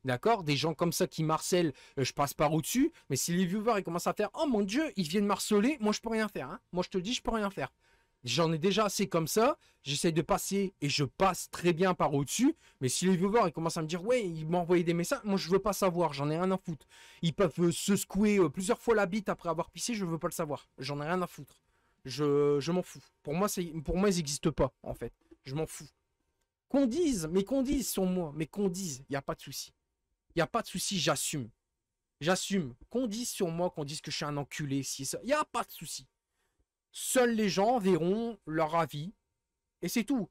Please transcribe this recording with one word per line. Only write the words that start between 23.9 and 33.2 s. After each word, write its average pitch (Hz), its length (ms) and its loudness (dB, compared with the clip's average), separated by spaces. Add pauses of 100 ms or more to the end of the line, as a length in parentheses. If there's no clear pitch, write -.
moi, 202 120 4
ils 175 100 2
existent 147 320 -2
pas, 143 200 2 (120)
en - 100 -8
fait. 117 200 -10 (320)
Je 135 100 -8
m'en 156 100 -2
fous. - 240 -16 (800)
Qu'on 277 180 4
dise, 233 440 0
mais 190 120 2
qu'on 269 180 0
dise 269 260 0
sur - 180 -2
moi, 180 300 -2
mais 156 120 -4
qu'on 202 200 -2
dise, 170 400 -6
y 139 80 -6
a 139 60 -4
pas 156 140 -6
de - 60 -20
souci. - 340 -12 (600)
Y 165 60 2
a 160 60 2
pas 220 160 -4
de - 40 -12
souci, - 300 -4
j'assume. 143 540 -2 (680)
J'assume. 175 540 0 (160)
Qu'on 254 160 0
dise 226 240 -6